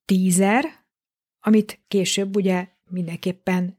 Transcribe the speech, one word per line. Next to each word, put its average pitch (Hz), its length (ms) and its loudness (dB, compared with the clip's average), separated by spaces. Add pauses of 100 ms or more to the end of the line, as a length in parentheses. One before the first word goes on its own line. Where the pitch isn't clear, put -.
tízer, 190 600 2 (760)
amit 214 480 2
később 196 480 -2
ugye 185 320 0 (220)
mindenképpen 180 880 -6